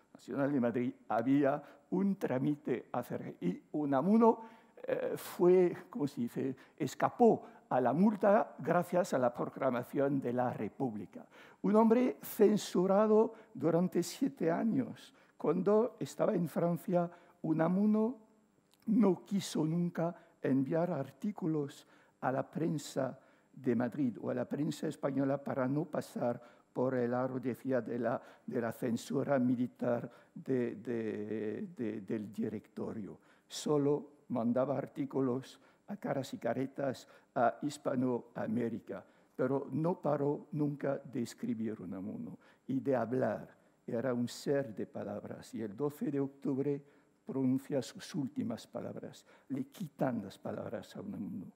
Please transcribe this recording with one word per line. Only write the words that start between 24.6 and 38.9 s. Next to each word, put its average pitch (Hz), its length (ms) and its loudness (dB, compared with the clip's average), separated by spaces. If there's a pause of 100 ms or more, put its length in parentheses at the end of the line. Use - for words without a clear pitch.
española 139 560 -2
para 131 240 -2
no 143 180 0
pasar 123 560 -4 (320)
por 131 220 0
el 123 200 0
aro, 127 260 -2
decía, 127 400 -2
de 117 180 -4
la, 120 220 0 (240)
de 120 160 -2
la 113 120 0
censura 135 680 0
militar 123 720 0 (240)
de, 127 420 -2
de, 110 1000 -4
de, 110 260 -6
del 107 300 -6
directorio. 98 840 -8 (280)
Solo 147 640 0 (180)
mandaba 127 480 2
artículos 135 800 -2 (300)
a 202 80 -10
caras 139 380 -4
y - 40 -8
caretas 139 680 -4 (260)
a 120 280 4
Hispanoamérica, 117 1400 -2 (300)